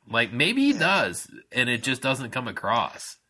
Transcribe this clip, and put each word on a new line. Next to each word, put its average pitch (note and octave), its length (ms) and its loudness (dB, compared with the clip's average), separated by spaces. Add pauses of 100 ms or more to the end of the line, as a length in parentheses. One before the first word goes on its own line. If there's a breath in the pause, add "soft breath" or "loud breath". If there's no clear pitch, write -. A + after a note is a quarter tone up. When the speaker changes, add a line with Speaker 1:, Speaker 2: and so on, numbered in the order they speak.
Speaker 1:
Like, A2+ 240 0
maybe F3+ 320 2
he C#4+ 100 6
Speaker 2:
Yeah. G3 60 -4
Speaker 1:
does, D#3+ 500 0 (220)
and B2 180 2
it A#2 140 0
just C3 200 -2
doesn't C3 280 -2
come B2 160 -4
across. G#2 680 -2 (120)